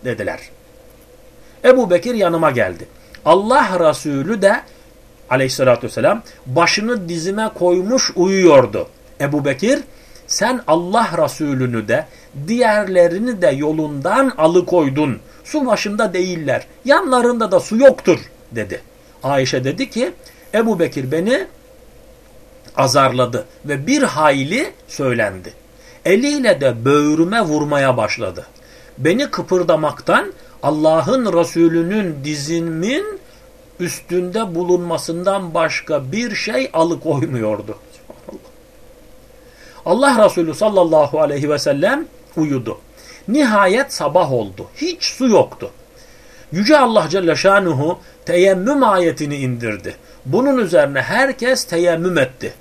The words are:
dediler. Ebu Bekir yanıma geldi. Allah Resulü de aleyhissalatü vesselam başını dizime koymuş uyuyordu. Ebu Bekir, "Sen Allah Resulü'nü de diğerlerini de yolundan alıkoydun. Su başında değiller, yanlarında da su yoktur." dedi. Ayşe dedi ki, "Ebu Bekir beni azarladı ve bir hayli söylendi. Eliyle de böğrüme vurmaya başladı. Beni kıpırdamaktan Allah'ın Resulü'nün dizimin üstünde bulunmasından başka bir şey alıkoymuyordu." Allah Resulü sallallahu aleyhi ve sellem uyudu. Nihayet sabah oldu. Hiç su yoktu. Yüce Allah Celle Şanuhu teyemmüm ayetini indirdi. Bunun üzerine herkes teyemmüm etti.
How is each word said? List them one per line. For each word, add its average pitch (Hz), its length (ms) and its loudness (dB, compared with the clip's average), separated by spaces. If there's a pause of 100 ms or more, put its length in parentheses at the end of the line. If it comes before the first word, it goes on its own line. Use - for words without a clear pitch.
dediler. 104 360 -6 (1200)
Ebu 247 260 6
Bekir 208 240 0
yanıma 202 360 2
geldi. 98 380 -4 (360)
Allah 190 680 4
Resulü 151 520 -4
de 202 180 4 (720)
aleyhissalatü 131 560 2
vesselam 151 360 0 (240)
başını 208 640 0
dizime 196 500 -4
koymuş 185 580 0
uyuyordu. 165 720 4 (320)
Ebu 143 240 -2
Bekir, 196 360 0 (460)
"Sen - 400 -2
Allah 180 420 0 (160)
Resulü'nü 127 640 -4
de 139 180 -2 (420)
diğerlerini 208 920 2
de 170 40 2
yolundan 156 920 0
alıkoydun. 156 800 2 (260)
Su 294 220 -4
başında 214 460 -2
değiller, 165 540 -4 (180)
yanlarında 247 680 2
da 180 80 4
su - 160 -4
yoktur." 233 420 6 (340)
dedi. 104 280 -8 (420)
Ayşe 135 420 -2
dedi 185 260 -4
ki, 269 220 -4 (420)
"Ebu 220 240 0
Bekir 147 340 -2
beni 233 340 -2 (1300)
azarladı 127 680 2 (200)
ve 139 220 -6
bir 285 160 2
hayli 151 680 0 (160)
söylendi. 104 640 -4 (520)
Eliyle 233 560 2
de 117 240 0
böğrüme 151 560 2
vurmaya 147 560 0
başladı. 92 500 -6 (520)
Beni 196 320 0
kıpırdamaktan 170 1040 -2 (300)
Allah'ın 160 800 0
Resulü'nün 170 840 0
dizimin 170 960 -4 (600)
üstünde 180 720 -6
bulunmasından 175 1000 -2
başka 147 580 -2
bir 220 220 -4
şey 247 380 -4
alıkoymuyordu." 135 1080 -2 (2000)
Allah 226 380 2
Resulü 165 300 0
sallallahu 156 680 2
aleyhi 143 300 0
ve 147 80 0
sellem 190 480 0 (300)
uyudu. 135 420 -2 (500)
Nihayet 220 640 2
sabah 151 400 0
oldu. 98 340 -4 (100)
Hiç 339 280 -6
su - 240 -2
yoktu. - 420 2 (840)
Yüce 214 260 4
Allah 220 320 2
Celle 170 260 0
Şanuhu 175 640 0 (280)
teyemmüm 190 560 2
ayetini 170 540 0
indirdi. 117 600 -6 (300)
Bunun 254 320 2
üzerine 147 440 2
herkes 254 600 -2
teyemmüm 170 540 0
etti. - 420 -2